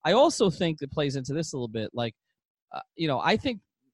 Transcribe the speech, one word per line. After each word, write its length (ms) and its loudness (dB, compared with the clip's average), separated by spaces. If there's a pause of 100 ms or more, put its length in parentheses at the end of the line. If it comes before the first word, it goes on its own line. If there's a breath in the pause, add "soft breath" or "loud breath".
I 80 4
also 360 6
think 300 0
that 140 -10
plays 240 -2
into 180 -6
this 180 -4
a 40 -8
little 100 -6
bit. 260 -6
Like, 220 -4 (580)
uh, 80 -10 (140)
you 140 -2
know, 100 0
I 180 2
think 240 -4 (340)